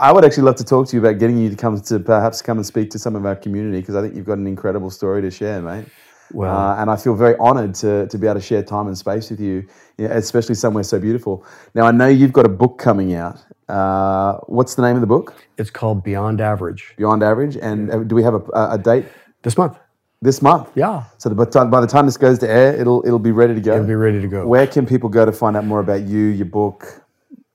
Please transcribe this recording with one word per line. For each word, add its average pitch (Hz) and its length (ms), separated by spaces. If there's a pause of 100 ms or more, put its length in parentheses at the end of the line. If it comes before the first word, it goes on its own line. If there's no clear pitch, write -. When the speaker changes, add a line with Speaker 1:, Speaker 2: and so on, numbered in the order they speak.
Speaker 1:
I 139 100
would 180 140
actually 139 180
love 131 140
to 113 80
talk 131 240
to 123 80
you 110 40
about 110 160
getting 117 200
you 110 120
to 98 60
come 107 240
to, 107 180
perhaps 110 440
come 117 160
and 104 80
speak 107 240
to 107 100
some 110 160
of 101 100
our 98 120
community, 101 440
'cause 101 140
I 101 60
think 107 120
you've 95 120
got 104 120
an 98 100
incredible 95 420
story 98 320
to 92 100
share, 104 300
mate. 95 240 (480)
Speaker 2:
Well 95 200
Speaker 1:
Uh, 98 280
and 107 100
I 107 60
feel 117 180
very 117 220
honored 117 380
to, 104 320
to 110 100
be 104 100
able 104 60
to 98 80
share 101 220
time 104 240
and 95 100
space 104 320
with 104 100
you, 98 260 (320)
yeah, 110 100
especially 113 480
somewhere 107 280
so 98 160
beautiful. 107 460 (280)
Now, 117 120
I 117 60
know 123 160
you've 135 260
got 117 120
a 107 40
book 110 280
coming 98 380
out. 85 220 (320)
Uh, 98 800
what's 123 280
the 131 60
name 120 140
of 123 60
the 110 60
book? 131 260 (240)
Speaker 2:
It's 107 120
called 107 340
Beyond 104 380
Average. 98 560
Speaker 1:
Beyond 107 260
Average. 127 320
And, 107 320
Speaker 2:
Yeah. 113 80
Speaker 1:
uh, 110 80
do 113 100
we 113 100
have 117 100
a, 104 80 (120)
a, 110 200
a 110 40
date? 117 280 (380)
Speaker 2:
This - 140
month. 175 200 (440)
Speaker 1:
This 131 200
month? 147 340
Speaker 2:
Yeah. 156 280 (140)
Speaker 1:
So - 120
the, 107 60
by 113 100
the - 60
time, 127 180
by 127 100
the 120 80
time 143 200
this 127 100
goes 127 220
to 120 100
air, 131 260
it'll, 123 320
it'll 120 120
be 113 120
ready 117 220
to 110 80
go. 110 140
Speaker 2:
It'll 107 120
be 110 80
ready 110 240
to 98 80
go. 95 180
Speaker 1:
Where 123 220
can 135 180
people 117 220
go 113 180
to 110 60
find 107 240
out 104 80
more 107 160
about 101 220
you, 104 240
your 101 220
book? 104 580 (500)